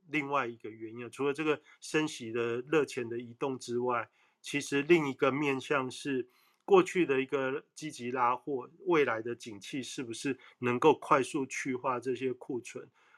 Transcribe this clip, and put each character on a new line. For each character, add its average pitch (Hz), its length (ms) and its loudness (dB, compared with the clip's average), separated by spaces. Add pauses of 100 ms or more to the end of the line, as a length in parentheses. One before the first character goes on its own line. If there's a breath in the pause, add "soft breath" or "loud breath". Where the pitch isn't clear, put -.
另 143 220 -4
外 139 160 0
一 117 100 -8
个 113 140 -14
原 110 260 -14
因。 120 140 -10
除 135 160 -4
了 143 80 2
这 151 100 -4
个 147 160 0 (220 loud breath)
升 156 260 0
息 120 240 -10
的 117 300 -2
热 147 240 2
钱 123 240 -6
的 120 100 -6
移 117 140 -12
动 135 240 -4
之 120 220 -4
外， 120 320 -2 (280 soft breath)
其 - 220 -4
实 139 220 0
另 156 260 6
一 131 60 -2
个 139 160 4
面 139 280 0
向 131 300 -2
是 127 400 -4 (360 soft breath)
过 185 180 10
去 175 240 2
的 135 120 2
一 131 60 2
个 135 480 -2
积 156 160 -10
极 123 220 -8
拉 123 240 2
货， 123 340 -6 (160)
未 165 180 6
来 113 200 0
的 120 120 -6
景 107 240 -12
气 131 220 -8
是 127 220 -8
不 113 100 -8
是 127 260 -4 (200 loud breath)
能 123 200 0
够 151 140 8
快 139 300 2
速 135 240 -4
去 - 280 -6
化 123 240 -2
这 123 140 -2
些 127 180 -4
库 123 300 -8
存？ - 300 -14 (260 soft breath)